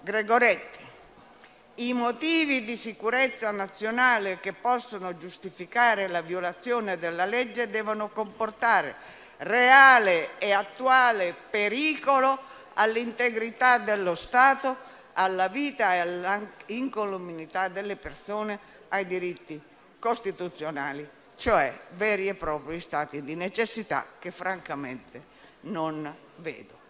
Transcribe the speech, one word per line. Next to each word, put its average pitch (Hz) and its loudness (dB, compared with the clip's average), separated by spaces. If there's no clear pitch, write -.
Gregoretti. 214 0
I 240 -4
motivi 262 0
di 226 -6
sicurezza 226 -2
nazionale 208 0
che 285 -6
possono 208 -4
giustificare 190 0
la 175 -2
violazione 180 -4
della 170 -2
legge 233 -2
devono 214 -4
comportare 214 -2
reale 240 8
e 202 0
attuale 220 2
pericolo 269 0
all'integrità 233 0
dello 202 -2
Stato, 262 2
alla 185 0
vita 220 -2
e 180 2
all'incolumità 190 -6
delle 196 -8
persone, 208 -8
ai 190 -2
diritti 175 -8
costituzionali, 160 -6
cioè 156 2
veri 196 -2
e 196 -4
propri 156 -6
stati 151 -6
di 151 -10
necessità 185 -4
che 180 -12
francamente 143 -10
non 156 -6
vedo. 156 -14